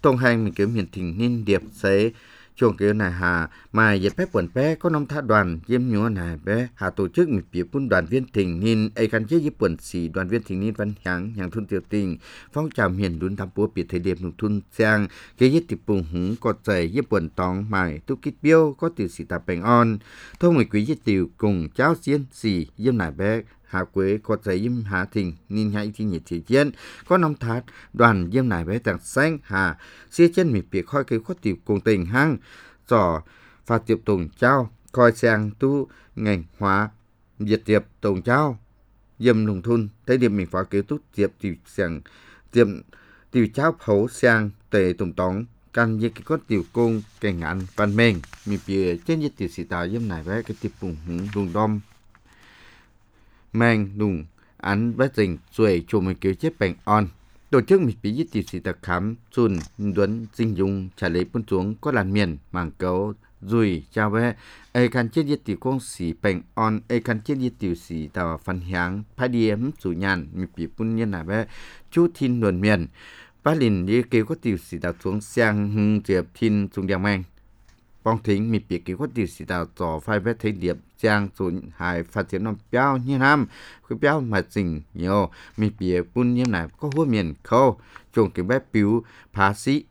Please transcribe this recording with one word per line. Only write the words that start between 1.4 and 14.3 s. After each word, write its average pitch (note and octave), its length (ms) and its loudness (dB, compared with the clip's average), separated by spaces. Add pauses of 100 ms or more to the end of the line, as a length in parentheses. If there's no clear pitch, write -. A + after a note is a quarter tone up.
điệp G2 160 2 (120)
xế, G2+ 380 2 (440)
chuồng A2 220 2
kiểu G#2 160 2
này G#2 180 0
hà, F2 380 0 (220)
mai G#2 300 4
dệt G2 160 0
bé F3 140 0
quần F2+ 220 0
bé, D3+ 220 0
có E3+ 140 -2
nông D3+ 160 0
tha C#3+ 160 -6
đoàn, G2+ 460 2
diêm B2 200 0
nhúa A2+ 220 2
này E2+ 340 -4
bé, A2+ 320 -2
hà F#2+ 140 -4
tổ F#2+ 180 -2
chức E3 220 2
mình G2+ 220 -2
bìa F2 120 -2
bún C#3 260 -4
đoàn F2+ 160 2
viên A#2+ 260 -2
thình F2+ 280 0
ninh, A2 360 2
ấy A2 120 2
khăn A2 200 -2
chế E3 100 2
dịp D3 220 0
quần E2+ 180 0
xì F2 300 -6
đoàn F#2 200 -4
viên G#2+ 160 -2
thình F#2+ 160 -6
ninh G#2+ 140 -2
văn G#2 200 -4 (120)
hạng, F#2 280 -4
hạng F#2 180 -8
thôn A2 140 -6
tiểu F#2+ 140 -4 (100)
tình, F#2+ 280 -2 (360)
phong D3+ 160 -4
trào G#2+ 200 0
miền F2+ 300 -2
đun F#2 160 -4
tham F#2+ 200 -8
bùa G#2 200 0
bìa F2 140 -2
thời F2+ 100 -2
điểm F2 220 -2
nông F2 160 -6